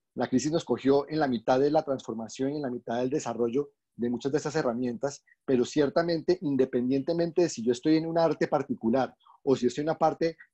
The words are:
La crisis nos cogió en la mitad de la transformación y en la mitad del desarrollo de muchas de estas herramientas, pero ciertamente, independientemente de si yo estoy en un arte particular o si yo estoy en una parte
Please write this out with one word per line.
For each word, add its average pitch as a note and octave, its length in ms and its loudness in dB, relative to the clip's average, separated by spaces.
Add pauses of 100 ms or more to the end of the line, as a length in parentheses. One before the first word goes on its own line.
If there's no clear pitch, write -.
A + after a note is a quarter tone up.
(140)
La B2 140 -4
crisis B2+ 220 0
nos E3 140 -2
cogió C#3 440 0
en D#3 120 -4
la C#3+ 80 2
mitad B2+ 320 0
de C#3+ 100 2
la D#3 140 2
transformación B2+ 680 -6
y D3+ 40 -6
en D3 60 -6
la B2+ 80 -6
mitad A#2+ 280 -6
del B2+ 120 -2
desarrollo A#2+ 600 -2 (240)
de A#2+ 160 -4
muchas B2+ 220 -4
de D3 60 0
estas D3+ 180 -6
herramientas, B2+ 680 -2 (220)
pero B2 200 2
ciertamente, E3+ 760 0
independientemente C#3 1000 0
de E3 60 4
si A#2+ 140 -8
yo A#2+ 80 2
estoy D#3 280 2
en D#3+ 80 -2
un E3 120 -2
arte E3 300 2
particular B2 680 0 (280)
o C3+ 140 4
si - 60 -4
yo A#2+ 60 2
estoy D3 140 -2
en D3+ 60 -2
una D#3 100 -2
parte D#3+ 380 0 (180)